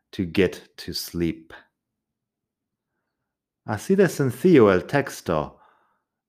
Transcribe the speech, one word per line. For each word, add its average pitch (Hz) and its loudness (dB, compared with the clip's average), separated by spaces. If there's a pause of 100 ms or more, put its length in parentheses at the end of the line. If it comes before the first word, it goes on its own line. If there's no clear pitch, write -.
(140)
to 98 -6
get 85 -2
to - -14
sleep. 82 -8 (2250)
Así 117 -2
de 196 4
sencillo 135 4
el 90 2
texto. 85 -4 (680)